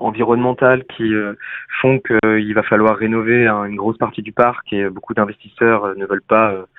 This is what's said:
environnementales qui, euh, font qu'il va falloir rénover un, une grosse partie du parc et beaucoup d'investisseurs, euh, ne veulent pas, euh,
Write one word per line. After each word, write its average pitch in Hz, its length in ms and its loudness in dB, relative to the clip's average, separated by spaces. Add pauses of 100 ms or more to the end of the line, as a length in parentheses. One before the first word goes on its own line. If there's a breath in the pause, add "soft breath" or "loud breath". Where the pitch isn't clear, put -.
environnementales 123 840 0 (120)
qui, 113 160 -2
euh, 104 220 -4 (480 loud breath)
font 135 180 2
qu'il 110 540 2
va 107 80 2
falloir 110 340 2
rénover 113 500 0
un, 104 180 0
une 101 120 -8
grosse 107 220 -4
partie 110 240 -4
du 107 100 -14
parc - 400 0
et 98 160 0
beaucoup 98 240 -10
d'investisseurs, 104 720 0
euh, 98 140 -2
ne 98 80 -6
veulent 98 200 -4
pas, 110 260 2
euh, 95 100 -8 (160 loud breath)